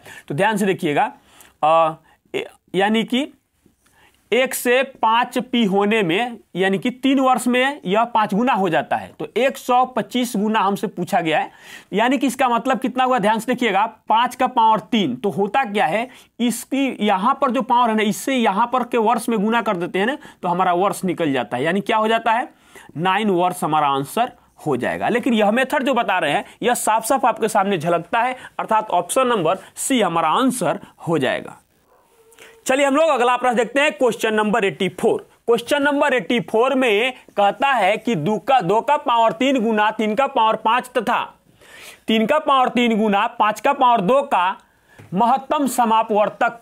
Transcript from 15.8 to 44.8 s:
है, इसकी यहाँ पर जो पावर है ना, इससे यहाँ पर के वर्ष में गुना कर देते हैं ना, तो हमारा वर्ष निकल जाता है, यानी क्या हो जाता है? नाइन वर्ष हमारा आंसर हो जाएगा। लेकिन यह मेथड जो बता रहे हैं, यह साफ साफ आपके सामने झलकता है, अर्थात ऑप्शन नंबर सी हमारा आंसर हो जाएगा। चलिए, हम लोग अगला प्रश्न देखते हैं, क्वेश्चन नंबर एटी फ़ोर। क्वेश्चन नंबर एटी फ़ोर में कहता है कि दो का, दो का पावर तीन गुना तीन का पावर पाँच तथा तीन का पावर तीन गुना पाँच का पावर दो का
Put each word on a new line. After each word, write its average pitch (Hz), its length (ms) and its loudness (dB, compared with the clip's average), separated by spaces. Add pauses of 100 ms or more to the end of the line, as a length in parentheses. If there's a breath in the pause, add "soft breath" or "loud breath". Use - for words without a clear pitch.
है, 214 220 -2 (320 loud breath)
इसकी 262 460 -2 (140)
यहाँ 208 400 0
पर 277 100 0
जो 254 120 -2
पावर 233 280 2
है 220 60 0
ना, 214 60 2
इससे 214 340 -2
यहाँ 226 300 2
पर 247 180 -2
के 240 160 -2
वर्ष 226 280 0
में 226 100 0
गुना 220 240 0
कर 214 140 -2
देते 175 220 -4
हैं 202 80 2
ना, 285 120 -2 (240 loud breath)
तो 180 60 -2
हमारा 180 260 2
वर्ष 185 300 -2
निकल 165 280 -2
जाता 123 240 -2
है, 127 60 -4
यानी 175 200 0
क्या 220 140 -2
हो 220 120 0
जाता 226 240 0
है? 247 160 -2 (500 loud breath)
नाइन 190 320 0
वर्ष 180 340 0
हमारा 151 240 2
आंसर 143 440 -2 (280 soft breath)
हो 139 160 -2
जाएगा। 98 320 -2
लेकिन 233 260 0
यह 214 180 2
मेथड 262 300 0
जो 269 120 0
बता 208 240 0
रहे 156 140 -2
हैं, 190 120 -2 (180 loud breath)
यह 233 140 0
साफ 220 280 -2
साफ 269 220 0
आपके 220 220 0
सामने 196 300 0
झलकता 170 420 -2
है, 254 160 -2 (220 loud breath)
अर्थात 214 340 -2
ऑप्शन 180 340 0
नंबर 190 320 0 (200 loud breath)
सी 254 220 -2
हमारा 165 300 0
आंसर 196 500 0 (180 loud breath)
हो 160 200 -2
जाएगा। 107 420 -4 (1080 loud breath)
चलिए, 277 200 2
हम 269 100 2
लोग 320 140 4
अगला 247 260 2
प्रश्न 240 200 0
देखते 247 240 0
हैं, 302 120 2
क्वेश्चन 233 420 0
नंबर 214 300 2
एटी 185 260 -2
फ़ोर। 170 360 -2 (200 soft breath)
क्वेश्चन 240 360 0
नंबर 285 320 2
एटी 240 280 0
फ़ोर 254 320 0
में 247 380 2 (240 loud breath)
कहता 202 360 0
है 214 240 2
कि 233 200 -2
दो 175 220 -2
का, 262 220 2
दो 202 200 2
का 285 180 0
पावर 233 340 2
तीन 262 280 0
गुना 214 300 2
तीन 214 240 -4
का 269 140 2
पावर 220 300 2
पाँच 233 300 0
तथा 214 320 -2 (880 loud breath)
तीन 220 180 2
का 294 120 2
पावर 277 320 2
तीन 240 280 0
गुना 202 280 0 (120)
पाँच 214 220 0
का 277 140 0
पावर 247 280 4
दो 247 220 2
का 196 320 0 (580 soft breath)